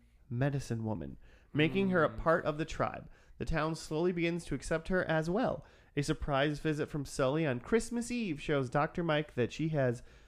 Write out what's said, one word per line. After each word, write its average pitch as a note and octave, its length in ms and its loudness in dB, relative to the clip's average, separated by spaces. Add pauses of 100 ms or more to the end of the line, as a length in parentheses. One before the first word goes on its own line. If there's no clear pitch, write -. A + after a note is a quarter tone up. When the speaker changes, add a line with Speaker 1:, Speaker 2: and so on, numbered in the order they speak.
(280)
Speaker 1:
Medicine B2+ 560 0
Woman, E2+ 320 -4 (380)
making E3 360 4
her F3 140 6
a C#3 60 4
Speaker 2:
Mm. A2 80 -12
Speaker 1:
part D#3+ 260 2
of D3+ 140 -2
the D#3 80 0
tribe. - 420 -4 (300)
The - 80 -4
town D#3+ 300 0
slowly E3 360 0
begins E3+ 340 0
to - 80 -4
accept D#3+ 340 -2
her F#3 160 2
as D#3+ 260 0
well. G#3 340 0 (320)
A D3 60 2
surprise D3 560 0
visit D3 320 -2
from C#3+ 160 -4
Sully D3 400 0
on B2 140 0
Christmas A#3 500 0
Eve G#3 320 -4
shows C#3 260 2
Doctor D#3 340 0
Mike D#3 340 0
that B2 160 2
she D#3 160 -2
has C3 340 2 (260)